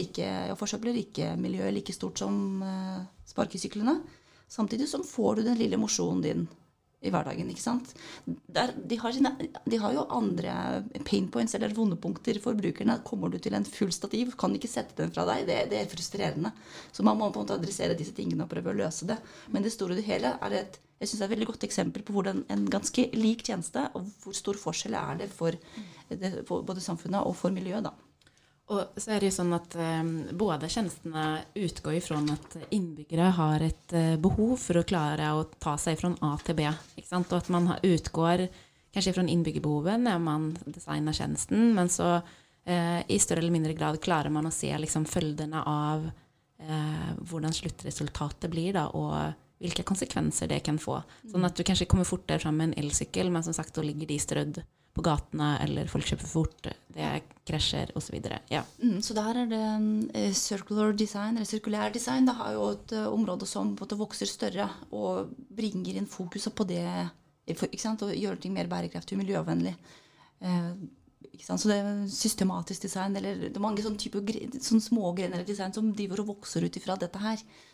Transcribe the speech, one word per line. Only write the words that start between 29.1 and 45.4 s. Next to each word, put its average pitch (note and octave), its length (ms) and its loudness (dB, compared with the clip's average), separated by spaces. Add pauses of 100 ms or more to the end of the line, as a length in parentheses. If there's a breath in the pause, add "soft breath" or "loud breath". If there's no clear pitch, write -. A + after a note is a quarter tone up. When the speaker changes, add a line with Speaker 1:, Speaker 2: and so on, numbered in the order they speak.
Speaker 2:
er G3+ 80 2
det G3 60 4
jo F#3+ 80 0
sånn F3 180 2
at, F3 240 -6
ehm, E3 300 2 (260)
både E3+ 320 2
tjenestene D#3+ 800 -2 (100)
utgår E3+ 460 -2
ifrån D3+ 320 0
at D#3 240 -8 (180)
innbyggere E3 560 2
har D#3 320 4
et, - 320 -2
eh, E3 220 6
behov G#3+ 420 4
for - 220 0
å - 20 0
klare D#3 480 2
å D#3 140 2 (120)
ta D3 200 -2
seg D#3+ 200 0
fra F3+ 120 0 (120)
A D3+ 120 2 (100)
til E3+ 120 0
B, D3+ 100 2 (320)
ikke - 100 -16
sant? F3+ 240 0
Og F3 60 4
at E3+ 120 0
man F3 180 6
har, - 120 2
utgår E3+ 720 4 (440 loud breath)
kanskje F#3+ 220 2
fra - 80 4
innbyggerbehovet D#3 800 2
når G3 160 2
man D#3 300 2 (180)
designer D3+ 480 -2
tjenesten, G#3 600 4
men F3+ 120 6
så, F3 340 4 (440 loud breath)
eh, F3 420 2
i F#3+ 100 2
større E3+ 200 4
eller E3+ 180 4
mindre D#3+ 220 2
grad D#3 240 0
klarer D3+ 280 2
man D3+ 160 0
å E3 60 -2
se - 240 -2
liksom D#3 320 0
følgene D#3 580 -2